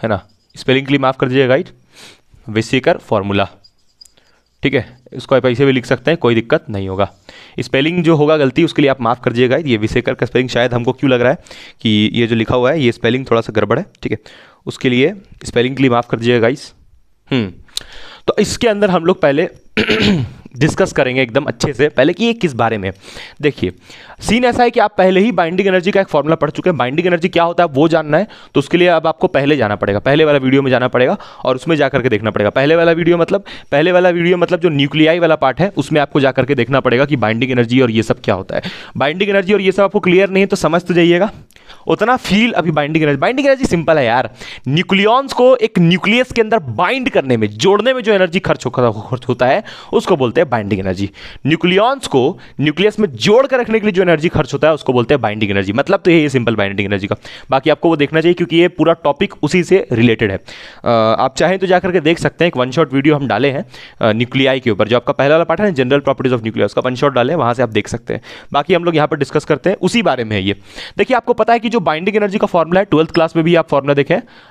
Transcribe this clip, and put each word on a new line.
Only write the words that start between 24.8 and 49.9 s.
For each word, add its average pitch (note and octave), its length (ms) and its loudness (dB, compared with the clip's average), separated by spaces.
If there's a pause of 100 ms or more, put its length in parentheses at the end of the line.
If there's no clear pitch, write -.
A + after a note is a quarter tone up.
आप G#3 180 0
पहले F#3+ 220 4
ही A3+ 120 2
बाइंडिंग F#3 360 0
एनर्जी F#3 220 0
का G3 100 2
एक G3 80 -2
फॉर्मूला D3+ 260 0
पढ़ D3+ 160 -2
चुके D#3 200 -2
हैं। E3+ 60 0
बाइंडिंग B2+ 300 -2
एनर्जी F3 220 0
क्या E3+ 140 0
होता E3+ 200 0
है F3 60 2
वो D3 200 2
जानना D#3 300 2
है, G#3 100 -2 (260)
तो - 40 2
उसके C#3+ 180 0
लिए F3 120 4
अब D#3+ 180 2
आपको D#3+ 200 -2
पहले D3 300 2
जाना G#2+ 200 0
पड़ेगा, G2+ 220 0
पहले D3 260 2
वाला D3 140 4
वीडियो C3 240 2
में C3+ 80 0
जाना B2 180 2
पड़ेगा B2+ 300 2 (260)
और B2+ 120 0
उसमें D#3+ 200 -2
जा C#3+ 120 2
करके B2+ 200 0
देखना G#2+ 220 0
पड़ेगा। G#2 200 0
पहले C#3+ 260 2
वाला E3+ 160 4
वीडियो E3+ 260 2
मतलब, F3+ 260 -2 (280)
पहले D#3+ 200 2
वाला F3+ 160 4
वीडियो F3 280 2
मतलब E3+ 240 0
जो F3 80 2
न्यूक्लियाई D#3 500 2
वाला E3 180 2
पार्ट C3 240 0
है, G3 160 0
उसमें D3+ 240 0
आपको C#3+ 200 0
जा C3+ 100 2
करके C3 240 0
देखना C3 260 0
पड़ेगा B2+ 240 2
कि D3 120 -2
बाइंडिंग A2+ 360 0
एनर्जी B2 280 2
और B2 100 2
ये A2 120 0
सब A#2 180 -4
क्या G#2+ 140 0
होता F#2 220 -6
है। - 60 -4 (340)
बाइंडिंग E3+ 340 -2
एनर्जी G3 240 0
और G3 60 2
ये F#3+ 120 -2
सब G3+ 100 0
आपको G3 180 0
क्लियर F#3 300 2
नहीं F#3+ 120 2
है G3+ 40 0
तो G3 100 -2
समझ E3+ 260 0
तो F3+ 120 -2
जाइएगा, F3 360 2 (560)
उतना A3+ 300 0
फील A3 360 0
अभी F3 180 -2
बाइंडिंग D3+ 320 0
एनर्जी, C#3+ 180 0
बाइंडिंग C4 260 0
एनर्जी C4+ 180 0
सिंपल E3 340 0
है C#3 60 2
यार, A#2 300 0 (340)
न्यूक्लियॉन्स G3 640 0
को B3+ 240 4
एक A3+ 220 -2
न्यूक्लियस F#3 540 2
के A#3+ 80 0
अंदर A3 180 0
बाइंड G3+ 520 -4
करने C3+ 260 0
में, A2 120 0
जोड़ने G#3 460 0
में B3+ 80 -6
जो G#3 100 0
एनर्जी F#3 280 0
खर्च - 260 -4
हो-, A#2 440 -2
खर्च B2 180 -8
होता B2 180 0
है D#3+ 180 0 (280)